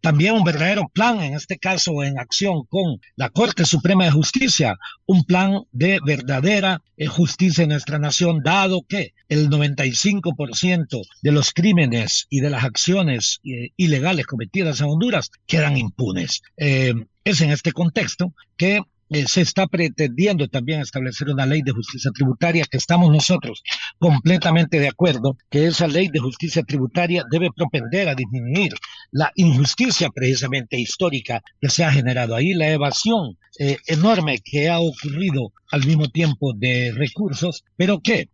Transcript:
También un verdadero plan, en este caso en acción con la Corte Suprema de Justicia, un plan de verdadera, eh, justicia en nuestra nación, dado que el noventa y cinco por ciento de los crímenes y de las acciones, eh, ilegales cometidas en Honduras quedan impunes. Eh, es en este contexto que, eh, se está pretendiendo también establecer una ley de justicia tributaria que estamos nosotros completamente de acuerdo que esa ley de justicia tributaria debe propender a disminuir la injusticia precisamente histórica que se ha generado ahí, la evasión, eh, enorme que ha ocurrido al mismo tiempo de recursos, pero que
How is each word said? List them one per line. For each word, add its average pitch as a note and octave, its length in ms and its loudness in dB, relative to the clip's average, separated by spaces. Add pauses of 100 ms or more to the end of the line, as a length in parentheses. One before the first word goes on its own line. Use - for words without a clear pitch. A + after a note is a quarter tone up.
También E3 340 4
un G#3 80 4
verdadero E3+ 500 0
plan, A3 280 2
en C#3+ 120 -4
este D3+ 240 -8
caso E3+ 460 -2
en C#3 160 -2
acción E3 480 -2
con E3+ 300 -2 (180)
la B2+ 140 -4
Corte G#3 340 0
Suprema F3 400 2
de E3 80 4
Justicia, D3+ 640 2 (300)
un F#3 180 4
plan F#3+ 380 2 (100)
de F3 340 2
verdadera, D3+ 760 0 (160)
eh, D#3 100 -6
justicia E3+ 560 2
en D3+ 60 2
nuestra D3 300 -2
nación, D#3+ 440 0
dado F#3 420 2
que G3 260 -6 (180)
el D3+ 180 4
noventa C#3+ 380 0
y B2 80 -2
cinco F#3+ 420 0
por C3 200 -6
ciento E3+ 420 0 (240)
de D3 100 2
los D3 220 2
crímenes C#3 760 2
y C#3 120 0
de D3 80 0
las B2+ 160 -2
acciones, C#3+ 800 0
eh, B2 320 -10
ilegales D#3 480 0
cometidas C3+ 560 -4
en D3 60 0
Honduras F3 440 -2 (160)
quedan D3 300 0
impunes. G2 640 -4 (160)
Eh, C3 360 0 (300)
es G3 160 0
en D3+ 120 2
este D#3 200 -2
contexto F3 600 -2 (240)
que, G3 240 0 (280)
eh, D3+ 160 -2
se F#3 140 0
está F3+ 280 2
pretendiendo D#3 840 0
también C#3 320 -4
establecer C3 480 -6
una C3+ 160 0
ley D3 160 2
de C3+ 100 -2
justicia A#2+ 420 -4
tributaria D3+ 560 0
que - 60 -8
estamos E3+ 340 4
nosotros D3+ 540 2 (340)
completamente E3 840 2
de C#3+ 80 2
acuerdo C3+ 480 0 (120)
que D3 180 2
esa E3+ 200 0
ley E3+ 220 0
de D3 100 -2
justicia D3+ 440 -4
tributaria E3+ 680 -2
debe E3 240 0
propender D#3 540 -2
a C3+ 60 -4
disminuir B2+ 580 -4 (380)
la D3+ 240 0
injusticia E3 760 2
precisamente B2+ 640 -2
histórica B2 640 -4 (200)
que C#3 80 0
se E3+ 160 2
ha D3+ 60 2
generado B2 440 2
ahí, D#3+ 180 0
la D#3+ 160 0
evasión, D3+ 680 0 (200)
eh, C#3 200 -2 (100)
enorme D#3+ 560 2
que D3 260 -2
ha E3+ 120 0
ocurrido D3 720 -4 (180)
al C#3 140 0
mismo D3+ 240 2
tiempo D3 440 -2
de B2 400 -2
recursos, D3+ 720 -4 (140)
pero F#3 240 0
que - 320 0